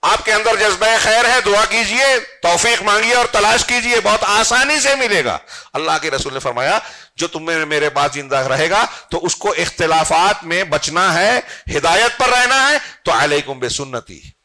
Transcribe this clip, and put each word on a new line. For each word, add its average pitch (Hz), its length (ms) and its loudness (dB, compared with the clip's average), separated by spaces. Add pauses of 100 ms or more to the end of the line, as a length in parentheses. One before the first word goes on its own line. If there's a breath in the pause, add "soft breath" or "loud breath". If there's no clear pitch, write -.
आपके 220 300 0
अंदर 220 240 2
जज्बा 214 420 2
खैर 220 280 2
है, 247 160 2
दुआ 208 220 2
कीजिए, 233 540 0 (240)
तौफीक 175 400 2
मांगिए 214 320 0
और 247 120 2
तलाश 220 360 2
कीजिए, 240 380 0
बहुत 214 240 0
आसानी 233 560 0
से 277 160 2
मिलेगा। 170 440 -2 (340 loud breath)
अल्लाह 156 240 -2
के 151 100 -4
रसूल 135 240 -4
ने 135 60 -6
फरमाया, 131 420 -2 (380 loud breath)
"जो 165 80 -2
तुम 165 160 -8
में 160 220 -2
मेरे 151 240 -2
बाद 143 240 0
जिंदा 139 280 -4
रहेगा 156 440 0
तो - 340 -8
उसको 175 360 -2
इख्तिलाफात 165 880 0
में 170 260 -2
बचना 156 420 0
है, 202 260 2 (300 loud breath)
हिदायत 170 440 2
पर 254 160 0
रहना 247 400 4
है, 294 100 2 (260 loud breath)
तो 175 80 0
अलैकुम 139 480 0
बिसुन्नती। 120 760 -8 (100)